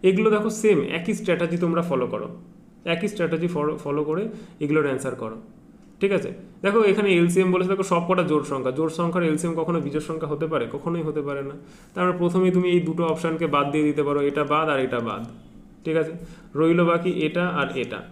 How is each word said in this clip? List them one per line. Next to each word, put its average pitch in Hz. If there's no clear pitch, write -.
এগুলো 190
দেখো, 214
সেম 208
একই 190
স্ট্র্যাটেজি 170
তোমরা 170
ফলো 127
করো, 107
একই 170
স্ট্র্যাটেজি 165
ফলো, 151
ফলো 147
করে 175
এগুলোর 151
অ্যান্সার 131
করো। 110
ঠিক 196
আছে, -
দেখো, 202
এখানে 202
এলসিএম 180
বলেছে, 185
দেখো, 190
সব 175
কটা 185
জোড় 151
সংখ্যা, 127
জোড় 156
সংখ্যার 175
এলসিএম 160
কখনো 165
বিজোড় 143
সংখ্যা 160
হতে 156
পারে? 147
কখনোই 170
হতে 151
পারে 139
না। 139
তার 180
মানে 180
প্রথমেই 180
তুমি 180
এই 175
দুটো 160
অপশানকে 160
বাদ 143
দিয়ে 151
দিতে 147
পারো, 143
এটা 147
বাদ 151
আর 139
এটা 120
বাদ। 110
ঠিক 160
আছে, 160
রইলো 170
বাকি 170
এটা 175
আর 131
এটা। 110